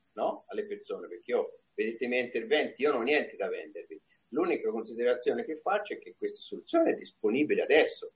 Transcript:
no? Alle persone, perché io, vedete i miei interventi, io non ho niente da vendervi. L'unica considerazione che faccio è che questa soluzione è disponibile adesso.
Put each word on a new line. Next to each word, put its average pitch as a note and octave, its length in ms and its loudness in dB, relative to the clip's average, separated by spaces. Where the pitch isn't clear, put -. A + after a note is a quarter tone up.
no? - 360 -2
Alle G#2 180 -4
persone, G2+ 420 -8
perché F2 240 -12
io, - 260 0
vedete A2+ 300 -2
i B2 40 0
miei B2 160 0
interventi, A#2+ 580 0
io D3 100 4
non A#2+ 80 0
ho A2+ 40 0
niente C#3+ 320 2
da G2 120 -2
vendervi. E2 520 -10
L'unica C3+ 420 0
considerazione A#2+ 720 0
che D3+ 160 -8
faccio G#3 340 -2
è - 40 -10
che - 180 -18
questa G#3 240 -6
soluzione - 520 2
è - 20 2
disponibile - 680 2
adesso. - 540 4